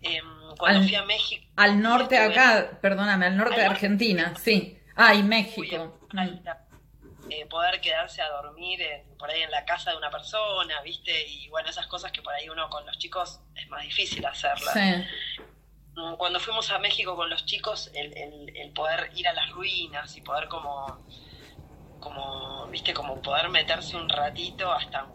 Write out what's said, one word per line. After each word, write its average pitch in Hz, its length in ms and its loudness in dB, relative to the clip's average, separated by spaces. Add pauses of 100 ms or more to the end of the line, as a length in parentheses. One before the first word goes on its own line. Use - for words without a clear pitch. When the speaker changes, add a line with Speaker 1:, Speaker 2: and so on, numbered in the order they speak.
Speaker 1:
Em, 170 240 -4 (340)
cuando 196 220 6
Speaker 2:
Al, 196 60 8
Speaker 1:
fui 196 100 2
a 196 80 0
México, - 400 -2 (120)
Speaker 2:
al 202 260 8
norte 247 340 6
Speaker 1:
estuve 214 240 6
Speaker 2:
acá, 226 400 6
perdóname, 196 460 4
al 185 100 4
norte 220 180 4
Speaker 1:
al 240 60 2
Speaker 2:
de 208 60 6
Speaker 1:
norte. 196 80 4 (120)
Speaker 2:
Argentina, 196 500 2
sí. - 420 2 (180)
Ah, 220 180 10
y 208 100 6
México. 196 760 0 (180)
Speaker 1:
Ahí 180 200 -2
está. - 280 -12 (680)
Eh, 151 160 -10
poder 175 340 0
quedarse 170 420 -2
a 156 60 -2
dormir 151 520 -8
en, 147 380 -8
por 143 120 -10
ahí 160 120 -2
en 156 80 -4
la 151 140 -4
casa 170 280 -2
de 165 60 -4
una 151 120 -6
persona, 180 720 -4
¿viste? 160 460 -6
Y 147 200 -16
bueno, 156 200 -4
esas 165 200 -8
cosas 180 240 -10
que - 100 -8
por 139 100 -8
ahí 151 160 -8
uno 160 220 -6
con 147 160 -10
los - 120 -8
chicos 175 420 -6 (160)
es - 120 -14
más 143 140 -10
difícil 151 420 -4
hacerlas. 143 480 -2
Speaker 2:
Sí. 185 320 4 (920)
Speaker 1:
Mm, 165 200 -10
cuando 175 220 -2
fuimos 220 320 -4
a 196 80 -2
México 190 380 -2
con 170 120 -2
los - 160 -4
chicos, - 500 -6
el, 147 220 -10
el, 147 400 -16
el 147 160 -16
poder 160 440 -4
ir 180 100 -2
a 175 60 2
las - 180 -2
ruinas 175 680 -8
y 139 40 -20
poder 147 260 -4
como, 143 580 -10 (960)
como, 135 680 -12
¿viste? 131 260 -4
Como 135 260 -6
poder 151 280 0
meterse 180 480 -2
un 165 120 -8
ratito 160 640 -2
hasta 139 420 -4